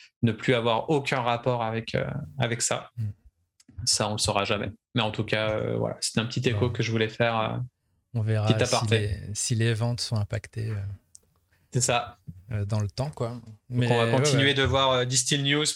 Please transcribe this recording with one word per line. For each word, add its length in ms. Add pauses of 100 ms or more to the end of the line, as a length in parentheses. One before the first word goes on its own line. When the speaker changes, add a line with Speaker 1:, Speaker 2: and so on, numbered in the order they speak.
(220)
Speaker 1:
ne 80
plus 240
avoir 360
aucun 300
rapport 420
avec, 340
euh, 80 (340)
avec 240
ça ? 340
Speaker 2:
Mm. 120 (760)
Speaker 1:
Ça, 240
on 40
le 60
saura 260
jamais. 260 (240)
Mais 80
en 80
tout 140
cas, 260
euh, 260
voilà, 240
c'était 200
un 60
petit 220
écho 200
Speaker 2:
Ouais. 40
Speaker 1:
que 120
je 80
voulais 160
faire, 300
euh, 180 (580)
Speaker 2:
On 80
verra 240
Speaker 1:
petit 180
Speaker 2:
si 100
Speaker 1:
aparté. 240
Speaker 2:
les, 220 (140)
si 220
les 180
ventes 260
sont 160
impactées, 540
euh, 60 (960)
Speaker 1:
C'est 80
ça. 380 (340)
Speaker 2:
euh, 120
dans 160
le 80
temps, 220
quoi. 200
Speaker 1:
Donc, 120 (260)
Speaker 2:
Mais 220
Speaker 1:
on 80
va 60
Speaker 2:
ouais, 80
Speaker 1:
continuer 380
Speaker 2:
ouais. 40
Speaker 1:
de 80
voir, 300
euh, 120
Distill 380
News 220 (120)